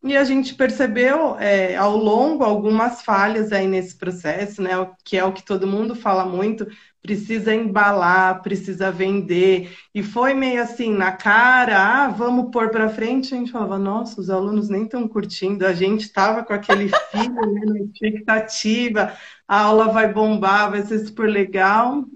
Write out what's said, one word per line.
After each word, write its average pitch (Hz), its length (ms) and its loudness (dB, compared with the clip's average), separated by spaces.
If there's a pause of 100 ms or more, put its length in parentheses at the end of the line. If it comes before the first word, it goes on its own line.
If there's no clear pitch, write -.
E 277 120 0
a 277 80 4
gente 269 300 0
percebeu, 254 840 0
é, 190 380 2
ao 208 200 2
longo, 240 480 2
algumas 214 580 0
falhas 214 500 0
aí 190 160 0
nesse 185 280 -4
processo, 180 640 -6
né? 185 160 -2
O 185 160 -6 (100)
que - 120 -4
é 185 80 2
o 190 80 0
que - 120 -14
todo 190 220 -2
mundo 214 280 -2
fala 190 320 0
muito: 202 400 -4 (340)
precisa 214 540 -2
embalar, 190 880 2
precisa 190 480 -4
vender. 180 840 0 (180)
E 208 80 -4
foi 247 320 0
meio 254 280 0
assim, 233 300 -4
na 190 200 0
cara, 226 920 4
"Ah, - 20 -2
vamos 240 420 0
pôr 220 200 0
pra 220 180 0
frente." 247 460 -4
A 247 40 -4
gente 240 140 -6
falava, 196 260 -4
"Nossa, 196 420 -4
os 180 100 -6
alunos 208 380 0
nem 196 200 -2
tão 240 200 -4
curtindo." 196 580 -4
A 190 60 2
gente 190 400 -2
tava 220 320 0
com - 80 -6
aquele 202 360 0
<laughs> - 220 0
feeling, 226 440 -2
né, 208 120 -4
na 214 140 -2
expectativa, 214 1300 -2 (360)
"A 202 140 2
aula 220 260 4
vai 220 240 2
bombar, 208 580 2
vai 202 120 -4
ser 214 220 -2
super 214 240 -2
legal." 208 760 2 (120)